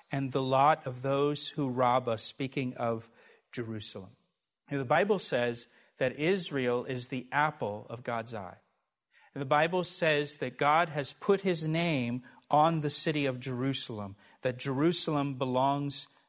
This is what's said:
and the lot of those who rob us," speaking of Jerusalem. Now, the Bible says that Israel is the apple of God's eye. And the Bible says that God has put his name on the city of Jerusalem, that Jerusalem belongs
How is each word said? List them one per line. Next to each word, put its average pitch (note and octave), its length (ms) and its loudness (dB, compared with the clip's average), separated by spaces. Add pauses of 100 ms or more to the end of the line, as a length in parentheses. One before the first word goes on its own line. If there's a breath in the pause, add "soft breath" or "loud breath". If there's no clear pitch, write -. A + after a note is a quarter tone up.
(120)
and C#3 180 -2
the C3+ 120 0
lot C#3 440 4
of B2 160 -8
those C#3+ 460 0
who C#3+ 200 -4
rob B2 400 2
us," A2 140 -2
speaking C3 540 -4
of A#2 340 -4 (420 soft breath)
Jerusalem. A2 580 -8 (600)
Now, C#3+ 80 -4
the C3+ 60 -4
Bible F3+ 340 4
says A#2+ 480 -2 (320 soft breath)
that C3 200 0
Israel C#3+ 680 0
is B2 240 -4
the B2 240 -6
apple C3 580 -2
of B2 140 -12
God's A#2 300 -6
eye. F#2 240 -10 (720 soft breath)
And C#3 80 -8
the C#3+ 60 -6
Bible E3 360 4
says D3+ 540 0
that B2+ 220 -6
God D#3 320 4
has C#3+ 220 -2
put G3 280 2
his E3+ 260 0
name D3 560 0 (280 loud breath)
on D#3 300 4
the D3 100 -2
city D3+ 360 0
of B2+ 140 -4
Jerusalem, B2 760 -4 (280 soft breath)
that C3 160 -2
Jerusalem C#3+ 760 0
belongs C#3 720 0 (220 soft breath)